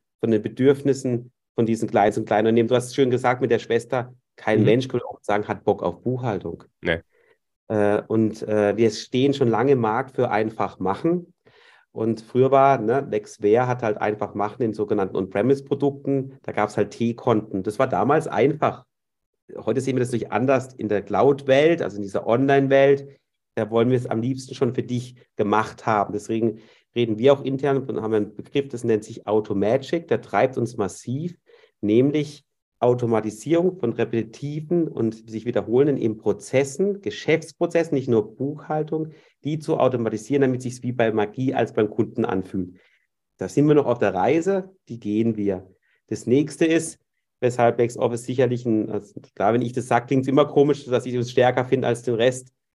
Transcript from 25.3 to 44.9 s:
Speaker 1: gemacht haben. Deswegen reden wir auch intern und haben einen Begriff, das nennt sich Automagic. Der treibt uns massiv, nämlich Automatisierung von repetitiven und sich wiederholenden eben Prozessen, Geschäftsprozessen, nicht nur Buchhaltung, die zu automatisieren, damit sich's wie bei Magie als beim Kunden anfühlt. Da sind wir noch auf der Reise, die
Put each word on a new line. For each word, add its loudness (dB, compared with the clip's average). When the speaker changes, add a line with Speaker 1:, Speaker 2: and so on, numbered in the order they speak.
Speaker 1:
gemacht -2
haben. 0
Deswegen -2
reden 0
wir 6
auch 0
intern -2
und -6
haben -2
einen -2
Begriff, -4
das -10
nennt 2
sich -12
Automagic. 0
Der 0
treibt 0
uns -4
massiv, -6
nämlich 0
Automatisierung 0
von -2
repetitiven -4
und -4
sich -10
wiederholenden 2
eben -2
Prozessen, -2
Geschäftsprozessen, -2
nicht -2
nur 2
Buchhaltung, -6
die -4
zu -2
automatisieren, 0
damit 0
sich's -10
wie -4
bei 0
Magie -2
als -2
beim 2
Kunden -4
anfühlt. -4
Da -6
sind 2
wir 4
noch 4
auf 0
der 0
Reise, 0
die -12